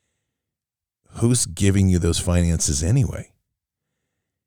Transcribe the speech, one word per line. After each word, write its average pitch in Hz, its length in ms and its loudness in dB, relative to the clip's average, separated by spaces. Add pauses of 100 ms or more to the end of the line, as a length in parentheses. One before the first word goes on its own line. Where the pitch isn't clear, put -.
(1120)
"Who's 120 340 -2
giving 98 420 0
you 92 100 2
those 82 220 0
finances 85 640 0
anyway?" 117 480 -2 (1160)